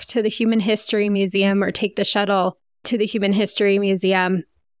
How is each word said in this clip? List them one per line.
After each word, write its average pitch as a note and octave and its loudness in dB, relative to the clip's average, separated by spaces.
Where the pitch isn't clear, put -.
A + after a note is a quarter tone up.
to A#3 -2
the G#3+ 0
Human A3+ 0
History G#3 0
Museum G3 0
or F#3 -2
take G3 -4
the G3+ -2
shuttle G3 0
to - -2
the G#3+ 0
Human G3+ 0
History G3+ 2
Museum. F#3 0